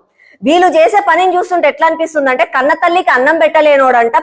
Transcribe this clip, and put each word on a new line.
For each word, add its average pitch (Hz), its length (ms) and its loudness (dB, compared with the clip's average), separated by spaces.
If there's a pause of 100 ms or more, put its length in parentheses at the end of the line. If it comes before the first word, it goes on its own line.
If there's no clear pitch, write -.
(400)
వీళ్ళు 339 260 2
చేసే 330 400 2
పనిని 349 280 0
చూస్తుంటే 359 320 -2
ఎట్లా 294 200 0
అనిపిస్తుందంటే, 311 580 -2
కన్న 285 280 -2
తల్లికి 339 380 0
అన్నం 277 280 0
పెట్టలేనోడంట 269 840 2